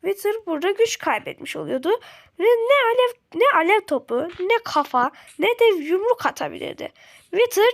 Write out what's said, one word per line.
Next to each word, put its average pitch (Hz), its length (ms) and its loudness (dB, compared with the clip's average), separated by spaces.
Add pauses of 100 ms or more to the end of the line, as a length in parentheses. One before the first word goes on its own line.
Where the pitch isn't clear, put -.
Wither 403 280 -4 (140)
burada 330 240 -2
güç 440 280 0
kaybetmiş - 580 -6
oluyordu 262 440 -2 (380)
ve 339 60 -2
ne 480 320 4 (100)
alev, 480 260 2 (220)
ne 339 100 2 (100)
alev 370 260 2
topu, 269 480 -4 (120)
ne 427 240 0
kafa, 277 460 0 (280)
ne 349 80 0
de 466 180 2
yumruk 381 640 0
atabilirdi. - 640 -8 (380)
Wither 453 440 2